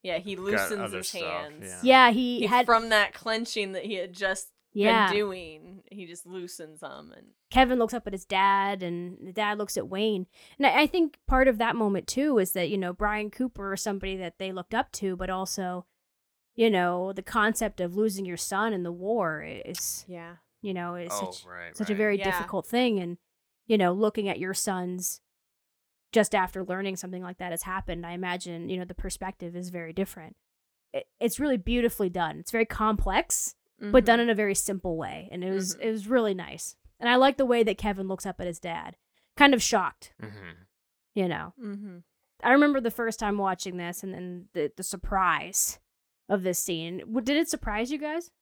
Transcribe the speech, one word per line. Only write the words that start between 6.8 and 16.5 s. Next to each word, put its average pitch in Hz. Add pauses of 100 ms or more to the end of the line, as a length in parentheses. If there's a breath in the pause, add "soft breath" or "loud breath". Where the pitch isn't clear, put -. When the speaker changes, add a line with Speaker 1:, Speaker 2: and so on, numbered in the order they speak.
Speaker 1:
And - (180)
Speaker 3:
Kevin 254
looks 226
up 233
at 196
his 190
dad, 196
and 175 (100)
the 185
dad 208
looks 208
at -
Wayne. 196 (320 loud breath)
And 277
I, 254
I 294
think 339
part 262
of 220
that 226
moment, 202
too, 277
is 185
that, 175
you 202
know, 180
Brian 208
Cooper 202
is 190
somebody 196
that 180
they 190
looked 180
up 247
to, 190
but 185
also, 185 (720)